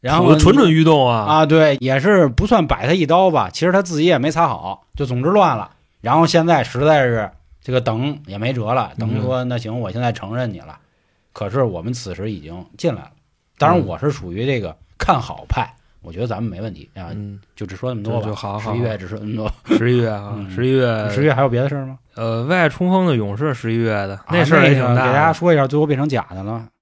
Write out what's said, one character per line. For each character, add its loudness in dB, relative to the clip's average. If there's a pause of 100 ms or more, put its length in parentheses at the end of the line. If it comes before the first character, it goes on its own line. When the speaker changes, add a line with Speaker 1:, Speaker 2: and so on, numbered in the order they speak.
Speaker 1:
然 0
后 4
Speaker 2:
谱 8
子 6
蠢 8
蠢 6
欲 4
动 6
啊。 2
Speaker 1:
啊， 4
对， 4
也 0
是 4
不 0
算 4
摆 -2
他 4
一 2
刀 4
吧， 0
其 -4
实 2
他 2
自 -4
己 2
也 4
没 0
擦 0
好， -8 (100)
就 -4
总 -4
之 2
乱 4
了。 -8 (320)
然 2
后 4
现 2
在 2
实 -6
在 4
是 -2 (340)
这 -8
个 2
等 -4
也 -12
没 -4
辙 -4
了， -2
Speaker 2:
嗯。 -12
Speaker 1:
等 -2
说 -2
：“那 -4
行， -8
我 -8
现 -6
在 0
承 -8
认 -6
你 -12
了， -20 (540)
可 -8
是 0
我 -4
们 -6
此 -10
时 -8
已 -10
经 -16 (120)
进 -4
来 -12
了。” -20 (480)
当 2
然 2
我 -8
是 -2
属 -10
于 -6
这 -2
个 -10 (220)
看 0
好 -12
派， -2
Speaker 2:
嗯。 -12 (260)
Speaker 1:
我 -18
觉 -8
得 -4
咱 -6
们 -4
没 -10
问 -10
题 -20
啊， -14
Speaker 2:
嗯。 -12 (160)
Speaker 1:
就 -12
只 -14
说 -8
那 -8
么 -8
多 -4
吧。 -2
Speaker 2:
就， -6
就 -6
好， -8
好， -8
Speaker 1:
十 -2
一 -2
月 -4
只 -12
说 -10
那 -12
么 -6
多。 -4 (260)
Speaker 2:
十 2
一 2
月 0
啊， -8
Speaker 1:
嗯。 -10
Speaker 2:
十 -4
一 2
月。 0
Speaker 1:
十 -2
一 2
月 4
还 0
有 2
别 0
的 -2
事 -6
儿 -8
吗？ -14 (180)
Speaker 2:
呃， -4
为 0
爱 2
冲 -2
锋 2
的 2
勇 -4
士 -2
十 -4
一 0
月 0
的， -4
Speaker 1:
啊， -18
Speaker 2:
那 2
事 4
儿 6
也 6
挺 2
大 0
的。 4
Speaker 1:
那 4
个 2
给 2
大 4
家 4
说 2
一 6
下， 2
最 -2
后 2
变 0
成 -2
假 -2
的 -10
了。 -8 (160)